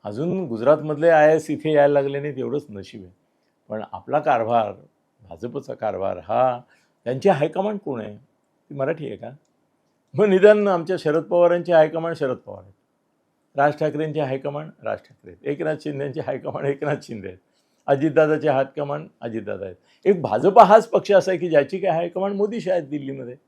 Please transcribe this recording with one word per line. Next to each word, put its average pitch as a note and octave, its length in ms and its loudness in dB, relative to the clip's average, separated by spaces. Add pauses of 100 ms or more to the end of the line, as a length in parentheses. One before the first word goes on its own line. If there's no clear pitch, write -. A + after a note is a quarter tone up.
अजून E3 420 -6
गुजरातमधले D3 640 0
आयएस D#3 400 4
इथे D3+ 220 -4
यायला D3 220 4
लागले C#3 260 0
नाहीत C#3+ 180 -8
एवढंच C3 320 -6
नशीब G2+ 320 -16
आहे, F2+ 100 -20 (580)
पण A2 220 -8
आपला C#3 280 -4
कारभार, A#2 520 0 (580)
भाजपचा B2 440 -12
कारभार G2 440 -6
हा, A#2+ 440 -2 (420)
त्यांची C3 260 0
हायकमांड F3+ 500 -2
कोण B2+ 220 -8
आहे? G#2 160 -14 (520)
ती D3 60 -16
मराठी C#3+ 320 -6
आहे G#2+ 80 -10
का? A2 140 -16 (880)
मग G3+ 80 4
निदान G#3 420 6
आमच्या F3+ 320 -2
शरद D#3 240 0
पवारांचे F3 500 2
हायकमांड D#3+ 420 2
शरद C3 220 -2
पवार G2 260 -18
आहेत, G2 100 -20 (840)
राज D3 160 2
ठाकरेंचे D3+ 460 -4
हायकमांड C#3 520 -6 (120)
राज A2 140 -6
ठाकरे - 340 -20
आहेत, F#2 160 -12
एकनाथ D#3 340 -4
शिंदेचे C#3+ 400 -8
हायकमांड C3+ 460 -6
एकनाथ C#3+ 360 -4
शिंदे G2 240 -14
आहेत, F#2 100 -16 (500)
अजितदादाचे D3+ 640 2
हायकमांड C#3+ 580 -4 (140)
अजितदादा G#2 440 -8
आहेत. F#2 100 -14 (300)
एक F3+ 160 2
भाजपा C#3 420 6
हाच G#3+ 260 8
पक्ष G3+ 220 -2
असा F#3+ 200 4
आहे F3 80 -2
की F3 100 -4
ज्याची D3+ 280 2
काय F3+ 140 -2
हायकमांड F3 440 -4
मोदीशी G3 340 -4
आहेत F3+ 140 0
दिल्लीमध्ये C3+ 520 -10 (120)